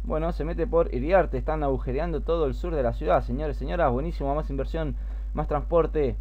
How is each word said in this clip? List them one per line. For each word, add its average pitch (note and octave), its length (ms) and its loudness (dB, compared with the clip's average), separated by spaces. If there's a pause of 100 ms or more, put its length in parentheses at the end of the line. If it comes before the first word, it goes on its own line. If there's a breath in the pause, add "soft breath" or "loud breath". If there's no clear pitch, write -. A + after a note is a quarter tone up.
Bueno, D#3+ 300 -2
se D3 100 -4
mete E3 240 -2
por E3 260 2
Iriarte, D3+ 440 2
están D#3 260 -2
agujereando C#3 560 -2
todo D#3+ 280 0
el B2+ 60 0
sur E3+ 220 -4
de C#3 80 0
la A#2 80 2
ciudad, D3+ 320 2
señores, C#3 320 -2
señoras, D#3 380 0
buenísimo, C#3+ 420 -2
más D3+ 140 -2
inversión, C#3 480 -2 (360 loud breath)
más D#3 140 -2
transporte D3 720 2